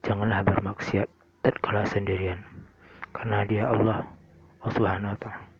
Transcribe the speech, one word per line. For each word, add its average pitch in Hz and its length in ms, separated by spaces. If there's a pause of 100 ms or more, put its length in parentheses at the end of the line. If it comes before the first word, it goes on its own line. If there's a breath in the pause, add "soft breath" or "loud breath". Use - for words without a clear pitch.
Janganlah 101 400
bermaksiat 98 640 (320)
tatkala 107 480
sendirian, 95 560 (720 loud breath)
karena 104 320
Dia 107 240
Allah, 107 320 (560)
Allah - 160
Subhanahu 101 400
wa - 80
taala. - 160 (180)